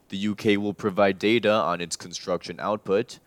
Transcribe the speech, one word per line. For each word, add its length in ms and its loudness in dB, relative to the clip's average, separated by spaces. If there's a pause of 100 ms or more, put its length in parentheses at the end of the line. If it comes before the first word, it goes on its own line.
the 80 -8
U 180 -2
K 220 4
will 160 -2
provide 460 2
data 340 2
on 300 0
its 140 -6
construction 640 -6
output, 680 -2